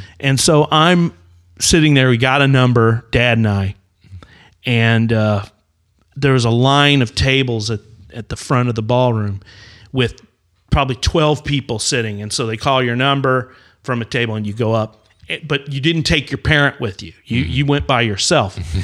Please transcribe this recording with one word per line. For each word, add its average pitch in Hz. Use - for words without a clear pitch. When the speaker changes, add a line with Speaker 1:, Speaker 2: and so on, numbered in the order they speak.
Speaker 1:
And 135
so 151
I'm 170
sitting 156
there. 131
We 120
got 131
a 139
number, 120
Dad 120
and 110
I. 98
And, 117
uh, 107
there 139
was 123
a 117
line 139
of 113
tables 127
at, 107
at 117
the 117
front 123
of 117
the 110
ballroom 110
with 127
probably 135
twelve 151
people 127
sitting. 110
And 104
so 120
they 113
call 135
your 120
number 131
from 120
a -
table 117
and 107
you 101
go 113
up. 110
Eh, -
but 143
you 135
didn't 160
take 160
your 135
parent 143
with 104
you. -
You, 113
Speaker 2:
Mm-hmm. 82
Speaker 1:
you 139
went 143
by 123
yourself. 107